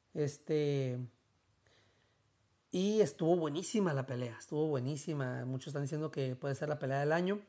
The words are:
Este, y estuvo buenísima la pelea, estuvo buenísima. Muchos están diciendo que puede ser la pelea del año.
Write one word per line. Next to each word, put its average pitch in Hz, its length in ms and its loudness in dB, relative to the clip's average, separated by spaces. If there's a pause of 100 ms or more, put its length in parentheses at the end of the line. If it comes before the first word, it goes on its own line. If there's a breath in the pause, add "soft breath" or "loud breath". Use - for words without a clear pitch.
(140)
Este, 143 840 0 (1700 soft breath)
y 208 320 4
estuvo 170 360 4
buenísima 165 560 0
la 135 120 0
pelea, 123 320 -4
estuvo 156 300 -2
buenísima. 135 760 -2
Muchos 131 220 -6
están 143 160 -4
diciendo 151 280 -4
que 131 240 -2
puede 139 200 -4
ser 151 140 -4
la 143 80 -2
pelea 139 220 -2
del 147 140 2
año. 185 360 2